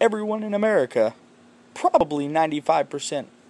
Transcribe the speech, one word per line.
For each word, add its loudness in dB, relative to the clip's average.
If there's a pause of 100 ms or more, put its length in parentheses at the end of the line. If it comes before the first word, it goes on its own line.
everyone 0
in -6
America, 2 (580)
probably 0
ninety-five 0
percent -8 (220)